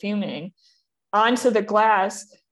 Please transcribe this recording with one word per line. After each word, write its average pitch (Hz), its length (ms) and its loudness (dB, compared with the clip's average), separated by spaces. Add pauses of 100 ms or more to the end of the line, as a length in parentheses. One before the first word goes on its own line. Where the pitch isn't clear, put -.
fuming 196 500 -6 (600)
onto 240 360 2
the 214 120 2
glass. 208 640 0 (260)